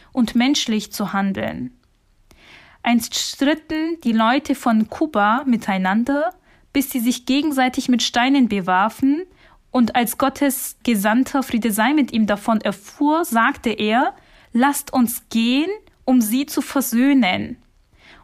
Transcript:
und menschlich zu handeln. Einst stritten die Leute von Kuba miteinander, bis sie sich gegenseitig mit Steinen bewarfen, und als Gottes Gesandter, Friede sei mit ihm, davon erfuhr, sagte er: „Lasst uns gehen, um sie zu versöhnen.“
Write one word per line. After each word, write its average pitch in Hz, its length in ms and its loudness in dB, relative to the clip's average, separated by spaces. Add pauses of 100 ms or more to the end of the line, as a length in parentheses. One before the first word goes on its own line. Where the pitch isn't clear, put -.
(120)
und 240 220 0
menschlich 233 580 0
zu 202 220 -4
handeln. 196 580 -4 (1120)
Einst 233 320 0
stritten 311 880 -2
die 233 80 0
Leute 233 420 2
von 220 360 0
Kuba 240 560 0
miteinander, 233 880 0 (400)
bis 277 160 0
sie 262 100 -2
sich 240 240 -2
gegenseitig 262 640 0
mit 247 140 2
Steinen 254 460 2
bewarfen, 202 720 0 (480)
und 247 260 2
als 233 200 0
Gottes 269 640 -2
Gesandter, 233 600 2
Friede 233 300 -2
sei 214 200 2
mit 294 180 2
ihm, 220 160 0
davon 214 360 0
erfuhr, 294 640 -2
sagte 233 420 0
er: 220 460 0 (400)
„Lasst 269 400 0
uns 233 340 0
gehen, 247 400 0 (380)
um 254 160 4
sie 247 240 -2
zu - 160 -4
versöhnen.“ 247 960 0 (640)